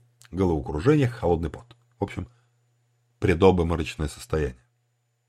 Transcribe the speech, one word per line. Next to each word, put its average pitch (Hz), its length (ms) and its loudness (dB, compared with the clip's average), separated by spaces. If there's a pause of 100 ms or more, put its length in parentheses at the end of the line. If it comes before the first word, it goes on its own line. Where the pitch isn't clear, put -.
(300)
головокружение, 87 760 0
холодный 85 420 -2
пот. - 260 -18 (220)
В 101 60 -4
общем, 90 240 -10 (880)
предобморочное 85 880 2
состояние. - 560 -6 (680)